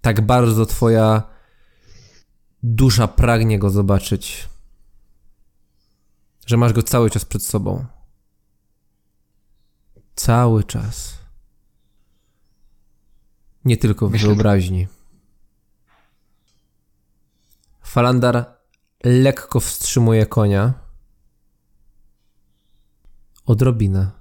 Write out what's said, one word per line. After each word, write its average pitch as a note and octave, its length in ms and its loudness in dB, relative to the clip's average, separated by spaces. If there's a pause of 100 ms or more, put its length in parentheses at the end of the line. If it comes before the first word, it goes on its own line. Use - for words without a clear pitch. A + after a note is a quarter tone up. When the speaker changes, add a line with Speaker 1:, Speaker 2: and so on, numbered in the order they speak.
Speaker 1:
Tak A2 260 0
bardzo A2+ 400 2
twoja A2 560 2 (1400)
dusza A2+ 460 2
pragnie A2+ 500 2
go G2 120 0
zobaczyć, G2 800 -2 (2000)
że A#2 100 0
masz A#2 160 2
go A2+ 100 0
cały A#2 280 0
czas - 140 -6
przed - 200 -10
sobą. G2 420 -6 (2250)
Cały A#2 500 0
czas. - 540 -10 (2500)
Nie A#2+ 120 2
tylko G#2+ 320 0
w - 40 -2
Speaker 2:
Myślę, G#2+ 160 0
Speaker 1:
wyobraźni. F#2+ 600 0 (3000)
Falandar B2 720 0 (500)
lekko B2+ 560 2
wstrzymuje A2+ 680 0
konia. G#2 460 0 (2750)
Odrobinę. G#2+ 640 0 (100)